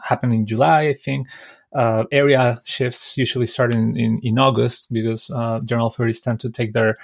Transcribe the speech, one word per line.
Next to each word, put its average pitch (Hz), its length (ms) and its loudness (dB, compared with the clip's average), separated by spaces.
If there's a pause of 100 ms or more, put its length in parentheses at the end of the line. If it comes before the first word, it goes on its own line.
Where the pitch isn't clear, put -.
happen 123 300 0
in 110 140 2
July, 151 420 2
I 139 60 -2
think. 135 340 -8 (440)
Uh, 113 380 0
area 131 540 4
shifts - 520 -6
usually 123 300 0
start 120 260 0
in, 113 240 0
in, 113 280 0
in 113 120 0
August 120 560 0
because, 113 380 -4
uh, 113 340 -4
general 117 240 0
authorities 117 340 -2
tend 117 180 -4
to 123 100 -6
take 110 220 -6
their 110 320 2